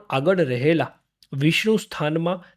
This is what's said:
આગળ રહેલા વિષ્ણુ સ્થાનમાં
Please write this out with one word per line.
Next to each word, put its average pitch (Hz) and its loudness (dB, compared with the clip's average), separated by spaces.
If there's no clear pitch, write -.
આગળ 165 2
રહેલા 135 0
વિષ્ણુ 160 2
સ્થાનમાં 165 -4